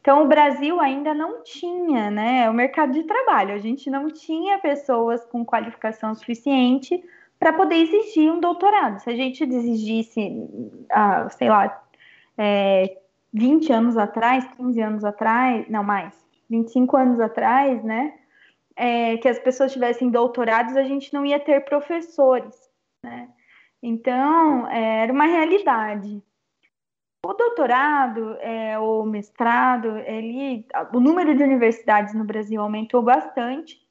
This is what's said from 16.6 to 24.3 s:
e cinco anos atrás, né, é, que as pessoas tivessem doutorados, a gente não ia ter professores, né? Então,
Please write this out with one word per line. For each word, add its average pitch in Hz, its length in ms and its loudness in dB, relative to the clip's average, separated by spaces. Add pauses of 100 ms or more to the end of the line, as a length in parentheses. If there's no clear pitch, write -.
e - 40 -18
cinco 254 240 2
anos 247 220 4
atrás, 226 640 0
né, 226 320 -4 (600)
é, 233 420 -2
que 240 100 2
as 240 100 0
pessoas 262 340 0
tivessem 247 380 -2
doutorados, 240 640 0
a 269 60 2
gente 277 320 -4
não 285 100 -4
ia 285 140 0
ter 285 260 2
professores, 285 1040 -2 (340)
né? 120 240 -16 (540)
Então, 254 840 2